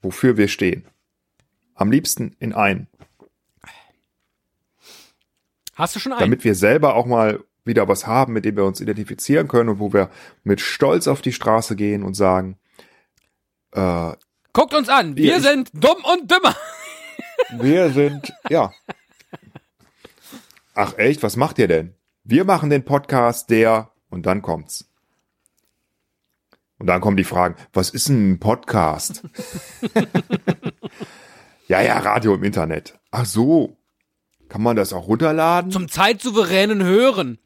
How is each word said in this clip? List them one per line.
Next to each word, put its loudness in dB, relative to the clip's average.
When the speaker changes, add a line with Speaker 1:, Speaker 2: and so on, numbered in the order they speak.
Speaker 1:
Wofür 0
wir 4
stehen. -4
Am 0
liebsten -2
in -8
einen. -2
Speaker 2:
Hast -4
du -10
schon -6
einen? -4
Speaker 1:
Damit 2
wir 4
selber 2
auch 2
mal 0
wieder 2
was 0
haben, 0
mit -2
dem -2
wir 2
uns -2
identifizieren -2
können 2
und -2
wo -4
wir 2
mit 2
Stolz 0
auf -2
die -2
Straße 0
gehen -2
und -8
sagen, 0
äh, -2
Speaker 2:
Guckt 0
uns 0
an, 2
wir 4
Speaker 1:
ich 0
Speaker 2:
sind 2
dumm 4
und -2
dümmer. 4
<laughs> -14
Speaker 1:
Wir 4
sind, 0
ja. 0
Ach -4
echt, 2
was -2
macht -2
ihr 4
denn? 0
Wir 2
machen 2
den 2
Podcast, 0
der, 4
und -10
dann 0
kommt's. -10
Und -8
dann 2
kommen 2
die 2
Fragen, -2
was -2
ist -6
ein 2
Podcast? -2
<laughs> -20
Ja, 2
ja, 0
Radio 2
im -4
Internet. -4
Ach -2
so, 0
kann -8
man 2
das 0
auch -10
runterladen? 0
Speaker 2:
Zum -6
zeitsouveränen 0
Hören. 2